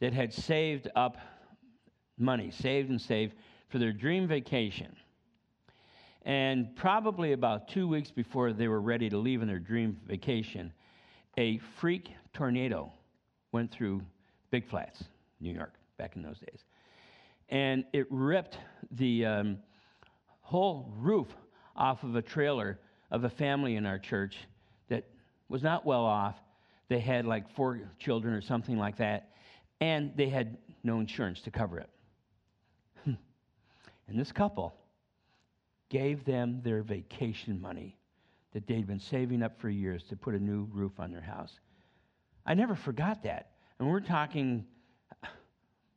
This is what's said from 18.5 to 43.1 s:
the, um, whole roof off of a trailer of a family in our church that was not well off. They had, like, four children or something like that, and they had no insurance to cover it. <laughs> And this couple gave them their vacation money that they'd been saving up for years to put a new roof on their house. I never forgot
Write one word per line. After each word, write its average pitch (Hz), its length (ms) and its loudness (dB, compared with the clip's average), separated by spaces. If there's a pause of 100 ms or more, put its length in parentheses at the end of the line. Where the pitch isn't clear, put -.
the, 117 340 2
um, 104 340 0 (840)
whole 151 560 0
roof 123 300 4 (480)
off 131 280 2
of 120 120 -2
a 117 60 2
trailer 123 580 2 (320)
of 117 120 2
a 123 60 2
family 139 460 2
in 104 100 0
our 98 140 0
church 101 380 -2 (520)
that 117 160 -2 (440)
was 139 140 -4
not 160 220 2
well 123 200 4
off. 104 300 2 (520)
They 123 120 2
had, 120 260 2
like, 110 240 0
four 127 320 -2 (180)
children 117 340 0
or 104 80 0
something 117 360 0
like 104 200 0
that, 104 340 0 (500)
and 151 340 0
they 139 140 4
had 123 280 -2 (260)
no 113 160 2
insurance 104 420 -2
to 107 100 -10
cover 95 280 -2
it. - 100 -14 (1160)
<laughs> 127 120 -2 (880)
And 104 120 -2
this 143 120 -2
couple 202 440 0 (1120)
gave 139 360 0
them 123 380 0
their 110 200 2
vacation 104 760 -4
money 92 380 -10 (560)
that 107 140 -6
they'd 113 180 0
been 98 140 -4
saving 123 420 0
up 113 180 -2
for 117 80 -4
years 95 360 -2
to - 120 -10
put 107 200 -4
a 98 40 0
new 104 320 0
roof 98 280 -4
on 87 120 -6
their 85 100 -10
house. - 380 -10 (880)
I 156 80 2
never 208 220 4
forgot 151 480 -2